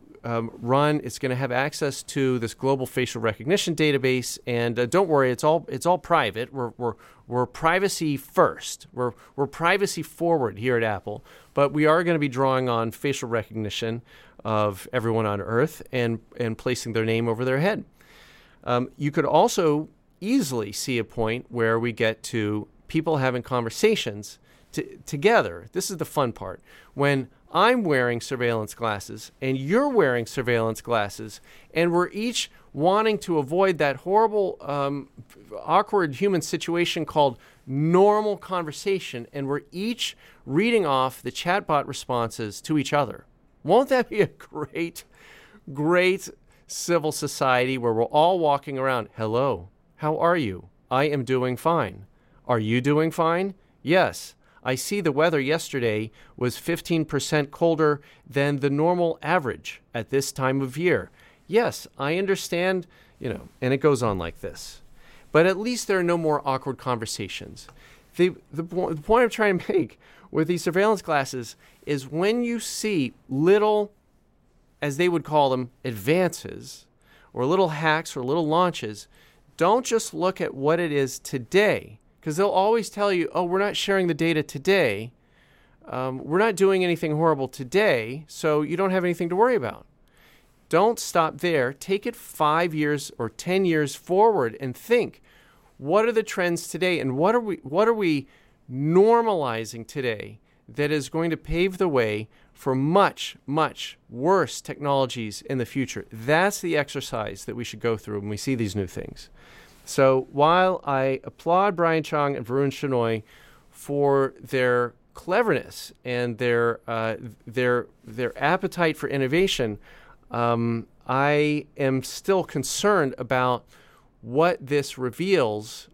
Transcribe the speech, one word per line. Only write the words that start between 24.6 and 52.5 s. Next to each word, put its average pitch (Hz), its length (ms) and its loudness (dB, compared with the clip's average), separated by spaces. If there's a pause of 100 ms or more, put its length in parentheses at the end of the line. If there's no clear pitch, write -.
t-, - 320 -6
together, 143 640 0
this - 180 -4
is 196 80 -8
the 151 80 -4
fun 127 280 -2
part, 92 260 -12 (340)
when 139 360 0 (240)
I'm 220 300 4
wearing 127 360 2
surveillance 117 540 -2
glasses 110 580 -6 (100)
and 131 160 -2
you're 190 300 0
wearing 139 380 2
surveillance 113 560 -2
glasses 110 580 -4 (340)
and 170 200 2
we're 175 160 2
each 226 420 -4 (220)
wanting 202 460 2
to 170 180 -2
avoid 170 400 2
that 143 200 0
horrible, 208 640 0
um, 143 480 -4 (560)
awkward 180 520 2
human 185 260 0
situation 170 640 -2
called 143 320 2 (280)
normal 190 720 4
conversation, 170 960 -6
and 139 160 -6
we're 143 140 -2 (100)
each 220 460 -6 (280)
reading 202 400 2
off 131 360 0
the 123 100 -8
chatbot 170 560 0
responses 117 720 -4
to 156 180 -2
each 135 140 -2
other. 147 340 0 (380)
Won't 233 260 4
that 254 200 2
be 208 120 2
a 170 60 4
great, - 800 -8 (640)
great 180 580 2 (380)
civil 156 440 -2
society 131 680 0
where 117 160 0
we're 113 120 2
all 170 340 4
walking 143 380 0
around, 131 380 -2
"Hello, 110 540 -2 (280)
how 151 200 -2
are 170 180 2
you? 101 320 -4 (240)
I 131 140 2
am 143 180 0
doing 127 320 0
fine. 113 500 -2 (420)
Are 120 120 2